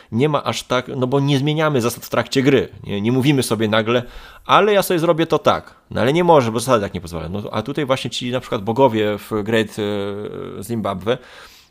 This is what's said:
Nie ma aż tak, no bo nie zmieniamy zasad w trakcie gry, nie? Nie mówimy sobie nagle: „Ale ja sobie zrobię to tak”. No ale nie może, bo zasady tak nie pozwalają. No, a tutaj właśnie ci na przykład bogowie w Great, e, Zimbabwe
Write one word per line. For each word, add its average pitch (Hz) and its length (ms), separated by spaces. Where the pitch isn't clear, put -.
Nie 127 180
ma 147 140
aż 117 200
tak, 123 240
no 127 200
bo 139 120
nie 139 180
zmieniamy 151 440
zasad 117 240
w - 40
trakcie 120 340
gry, 123 260
nie? 101 180
Nie 110 100
mówimy 131 320
sobie 110 240
nagle: 113 360
„Ale 190 280
ja 196 80
sobie 180 180
zrobię 165 280
to 156 120
tak”. 92 360
No 92 100
ale 123 120
nie 175 100
może, 147 280
bo 113 80
zasady 113 260
tak 90 80
nie 90 80
pozwalają. 82 300
No, 101 200
a 110 100
tutaj 143 240
właśnie 127 240
ci 123 220
na 123 80
przykład 120 240
bogowie 110 540
w 104 260
Great, 110 360
e, 98 840
Zimbabwe 101 540